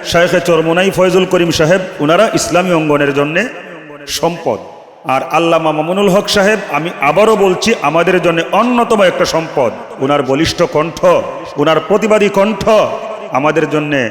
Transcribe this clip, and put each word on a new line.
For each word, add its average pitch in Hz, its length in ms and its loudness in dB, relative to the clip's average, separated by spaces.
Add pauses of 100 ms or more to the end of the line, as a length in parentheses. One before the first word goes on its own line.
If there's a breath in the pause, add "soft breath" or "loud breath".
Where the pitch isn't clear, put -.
শায়েখে 175 380 2
চরমনাই 170 500 2
ফয়জুল 180 340 2
করিম 170 260 0
সাহেব, 170 300 2 (180)
ওনারা 165 340 2
ইসলামী 180 400 0
অঙ্গনের 147 400 2
জন্য 147 220 -2 (760)
সম্পদ। 156 480 -4 (460)
আর 131 160 0 (100)
আল্লামা 160 400 2
মামুনুল 180 380 0
হক 202 200 2
সাহেব, 202 300 2 (120)
আমি 151 180 -4 (120)
আবারও 196 340 4
বলছি, 190 340 0 (120)
আমাদের 170 400 2
জন্য 165 180 0 (140)
অন্যতম 233 480 2
একটা 170 240 2
সম্পদ। 156 460 -2 (280)
ওনার 143 240 0
বলিষ্ঠ 139 360 0 (120)
কণ্ঠ, 156 280 -2 (560)
ওনার 156 260 2
প্রতিবাদী 208 480 2
কণ্ঠ 202 340 0 (680)
আমাদের 151 380 0
জন্য 147 240 -2 (180)